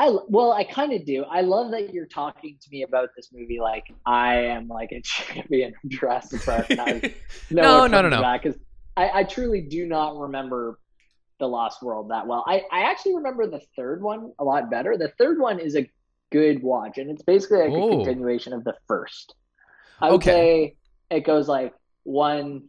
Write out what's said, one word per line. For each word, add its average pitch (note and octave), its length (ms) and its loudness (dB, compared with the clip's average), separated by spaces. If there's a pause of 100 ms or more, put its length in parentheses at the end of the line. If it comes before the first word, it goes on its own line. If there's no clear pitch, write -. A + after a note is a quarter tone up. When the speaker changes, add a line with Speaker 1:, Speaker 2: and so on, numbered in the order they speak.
Speaker 1:
I, G3 180 4
well, A#3+ 260 6
I G3+ 120 2
kinda C#4 340 -2
do. C#3+ 260 -2
I F3 180 0
love G#3+ 280 2
that G3+ 240 -6
you're E3+ 120 -8
talking D3 540 -10
to C#3+ 120 -20
me C#3 100 -10
about B2+ 340 -2
this B2 160 -20
movie A#2+ 280 -8
like A2 240 -4 (200)
I B2 300 2 (120)
am, A#2 200 -6
like, A2+ 240 -10
a A#2+ 100 -12
<laughs> A2 40 -14
champion - 680 -2 (120)
of C3+ 60 -10
Jurassic B2+ 540 -4
Park. A#2 260 0
And E3 100 0
I A#2+ 120 -2
Speaker 2:
<laughs> - 580 -8
Speaker 1:
know E3 120 4
Speaker 2:
No, B3+ 200 6
Speaker 1:
what B3 100 4
Speaker 2:
no, G3 100 6
no, E3+ 80 2
Speaker 1:
comes - 60 -
Speaker 2:
no. A2 60 2
Speaker 1:
back, B2 200 0
'cause C#3+ 160 -4 (380)
I, F#3+ 240 2
I - 40 2
truly A#3 360 -4
do D#3+ 260 -6
not D3+ 320 -2
remember B2+ 600 -8 (580)
The C3+ 80 -2
Lost A#2 380 -4
World A2 260 -8
that A2 160 -4
well. - 220 -4
I, F#3+ 240 0
I G3 180 0
actually G4 240 -2
remember C4 320 -2
the D#3+ 140 -10 (160)
third C#3 260 -6
one A3 380 -8
a C#3+ 40 -4
lot C3+ 280 0
better. C3+ 260 0
The E3 200 -4
third E4+ 200 4
one A3 220 0
is D3+ 160 -4
a C3 120 0 (440)
good D3 320 4
watch, A#2 340 -2
and C3+ 100 -8
it's D3+ 140 -12
basically, G3 360 4
like, D#3 120 4
Speaker 2:
Ooh. F#3 220 2
Speaker 1:
a B2+ 120 2
continuation B2 480 -2
of A#2 120 -8
the A#2 100 -4 (140)
first. - 480 -6 (640)
I D#3 100 4
would F#3 60 8
Speaker 2:
Okay. F#3 140 4
Speaker 1:
say E3 840 2
it D3+ 80 0
goes, D3+ 220 2
like, C3 280 -2 (280)
one, C#3+ 680 -2